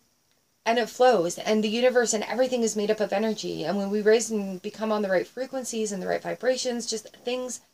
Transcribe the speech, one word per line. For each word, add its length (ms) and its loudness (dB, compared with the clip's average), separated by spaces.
and 140 2
it 100 -2
flows, 480 4
and 240 2
the 80 0
universe 440 2
and 100 0
everything 400 0
is 120 0
made 140 0
up 120 2
of 100 -2
energy. 540 -2
And 120 -2
when 120 -2
we 120 0
raise 300 4
and 300 -4
become 320 -4
on 80 0
the 80 -2
right 180 2
frequencies 640 -6
and 100 -6
the 60 -6
right 160 -2
vibrations, 600 -2
just 320 -8
things 420 -6